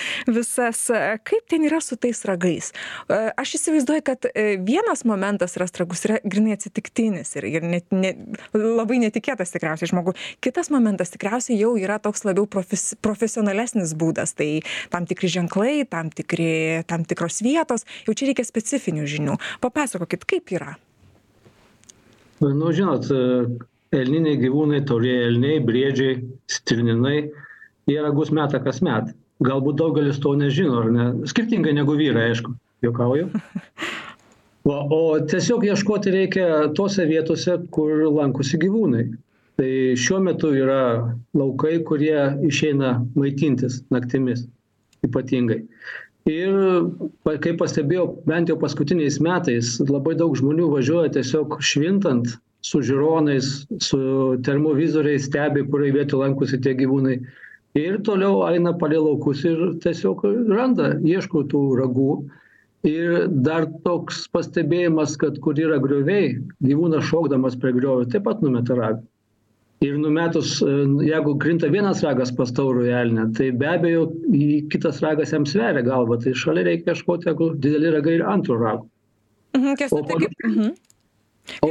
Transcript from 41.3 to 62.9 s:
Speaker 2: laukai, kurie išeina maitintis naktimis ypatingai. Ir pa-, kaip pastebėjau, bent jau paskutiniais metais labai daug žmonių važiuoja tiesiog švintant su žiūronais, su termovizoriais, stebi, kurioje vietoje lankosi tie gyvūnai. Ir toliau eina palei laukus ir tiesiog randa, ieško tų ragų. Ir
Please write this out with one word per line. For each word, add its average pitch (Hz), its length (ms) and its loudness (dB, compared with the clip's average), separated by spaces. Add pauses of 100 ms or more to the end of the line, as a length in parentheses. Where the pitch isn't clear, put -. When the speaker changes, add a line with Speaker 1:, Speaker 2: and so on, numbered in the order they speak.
Speaker 2:
laukai, 139 480 0
kurie 156 400 0 (220)
išeina 139 560 2 (140)
maitintis 139 760 0
naktimis 123 560 -2 (600)
ypatingai. 123 600 0 (640)
Ir 180 320 0 (640)
pa-, 151 180 -2
kaip 170 200 -2
pastebėjau, 165 480 0 (160)
bent 165 280 2
jau 156 80 2
paskutiniais 147 600 0
metais 147 600 0
labai 139 360 0
daug 160 220 0
žmonių 151 320 2
važiuoja 147 460 2
tiesiog 147 440 -2
švintant 143 760 0 (240)
su - 240 -2
žiūronais, 139 680 2 (260)
su - 240 -2 (400)
termovizoriais, 147 840 2
stebi, 143 400 0
kurioje 143 300 0
vietoje 143 260 0
lankosi 135 400 0
tie 131 160 2
gyvūnai. 131 440 2 (540)
Ir 185 280 -2
toliau 196 420 2
eina 170 300 2
palei 160 260 0
laukus 147 460 0
ir 165 160 2 (140)
tiesiog 180 480 -2 (220)
randa, 196 500 2
ieško 160 500 0
tų 143 160 0 (120)
ragų. 131 380 2 (720)
Ir 175 500 2